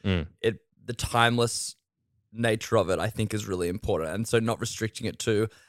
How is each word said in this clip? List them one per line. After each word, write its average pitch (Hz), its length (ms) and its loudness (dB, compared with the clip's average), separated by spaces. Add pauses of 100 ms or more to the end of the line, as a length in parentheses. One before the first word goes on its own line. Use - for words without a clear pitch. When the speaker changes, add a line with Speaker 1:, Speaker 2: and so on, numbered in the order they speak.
Speaker 1:
Mm. 90 240 2 (140)
Speaker 2:
it, 117 180 0 (240)
the 120 100 -8
timeless 117 840 2 (580)
nature 113 440 0
of 90 120 4
it, 87 100 2
I 92 100 0
think, 110 240 -2
is 107 140 -4
really 90 220 -2
important. 87 440 -2
And 110 140 -4
so 117 120 4
not 113 200 0
restricting 110 480 -6
it - 120 -6
to 110 280 2 (220)